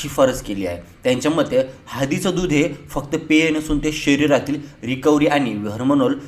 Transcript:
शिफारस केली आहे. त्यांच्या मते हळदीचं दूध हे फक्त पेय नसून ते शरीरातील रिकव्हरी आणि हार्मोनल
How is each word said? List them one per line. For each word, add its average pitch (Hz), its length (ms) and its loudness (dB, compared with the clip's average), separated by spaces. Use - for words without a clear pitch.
शिफारस 131 400 2
केली 98 260 -6
आहे. 87 140 -8
त्यांच्या 127 280 0
मते 135 300 2
हळदीचं 160 480 -2
दूध 180 160 -2
हे 151 160 2
फक्त 147 260 -6
पेय 160 200 4
नसून 151 300 -2
ते 151 120 -2
शरीरातील 143 680 2
रिकव्हरी 143 440 2
आणि 143 240 2
हार्मोनल 123 640 0